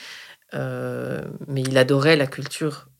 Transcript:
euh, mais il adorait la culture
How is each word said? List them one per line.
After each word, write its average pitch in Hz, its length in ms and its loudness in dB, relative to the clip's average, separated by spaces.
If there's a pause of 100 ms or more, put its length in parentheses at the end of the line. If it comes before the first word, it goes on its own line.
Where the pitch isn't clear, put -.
(540)
euh, 127 680 -6 (260)
mais 135 160 -2
il 131 140 2
adorait 139 380 6
la 143 120 2
culture - 600 -6 (120)